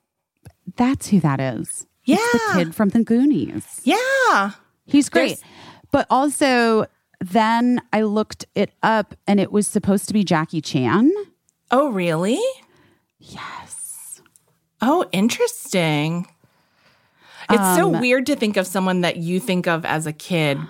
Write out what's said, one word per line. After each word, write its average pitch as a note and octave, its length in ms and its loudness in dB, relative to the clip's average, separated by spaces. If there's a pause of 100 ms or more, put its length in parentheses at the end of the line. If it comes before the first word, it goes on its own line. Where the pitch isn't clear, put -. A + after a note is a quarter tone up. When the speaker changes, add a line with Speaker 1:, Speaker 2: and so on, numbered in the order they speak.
(760)
Speaker 1:
That's B3+ 300 0
who G3+ 140 4
that C#3 180 0
is. - 460 -8 (220)
It's G#4 240 2
the A#4 80 4 (100)
Speaker 2:
Yeah. F#4+ 40 -2 (100)
Speaker 1:
kid E3 120 -8
from G#3+ 140 0
the A#3 140 0
Goonies. A3+ 800 -2
Speaker 2:
Yeah. G#4+ 680 2 (340)
Speaker 1:
He's C#4+ 240 2
great. A#3 300 0
Speaker 2:
There's - 40 -20 (480)
Speaker 1:
But C#4 180 2
also, B3 760 2 (360)
then A#3 600 2 (120)
I G#3+ 80 2
looked G#3+ 520 -2
it G3 180 -2 (120)
up, G#3+ 320 0 (120)
and - 120 4
it F#3+ 120 -2
was G#3 160 0
supposed G3+ 400 -2
to - 60 -6
be G#3 120 2
Jackie D#3+ 360 0
Chan. D#3 500 2 (600)
Speaker 2:
Oh, C#4 180 2
really? F#3 500 -2 (760)
Speaker 1:
Yes. - 1040 -16 (600)
Speaker 2:
Oh, D4+ 320 2
interesting. F3 1120 0 (1200)
It's F#3+ 280 4
so E3 180 2
Speaker 1:
Um, E3 60 0
Speaker 2:
weird B3 260 2
to D4 80 0
think G#3+ 220 0
of F#3 100 0
someone F#3 340 0
that E3+ 160 0
you F3 220 -2
think F3+ 280 -2
of E3 180 -2
as D#3 200 -2
a D3+ 80 -6
kid D3+ 460 -2 (100)